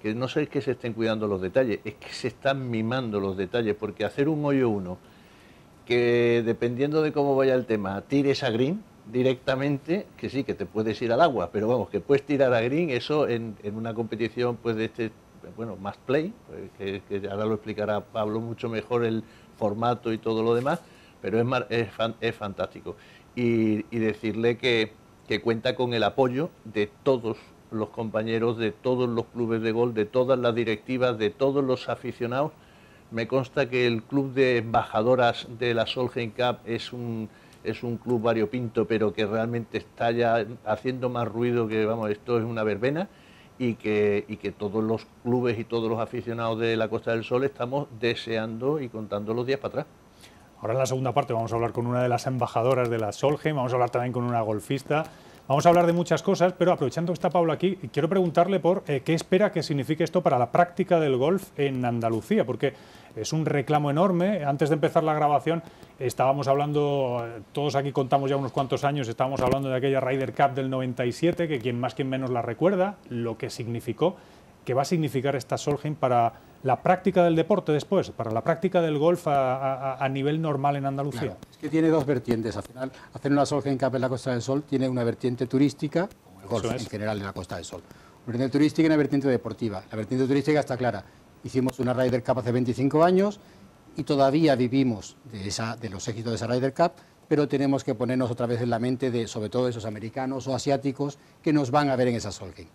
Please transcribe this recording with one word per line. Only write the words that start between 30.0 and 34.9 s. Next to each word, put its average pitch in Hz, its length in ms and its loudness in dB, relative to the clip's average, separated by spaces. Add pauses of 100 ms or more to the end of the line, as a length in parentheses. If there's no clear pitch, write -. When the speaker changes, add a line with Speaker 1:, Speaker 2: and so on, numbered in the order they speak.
Speaker 1:
todas 127 340 2
las 120 160 0
directivas, 120 640 0
de 107 120 2
todos 139 340 0
los 127 240 -2
aficionados. 123 640 -4 (580)
Me 113 160 -2
consta 131 420 0
que 123 200 2
el 117 160 -2
club 139 280 -2
de 127 260 4
embajadoras 117 880 2 (100)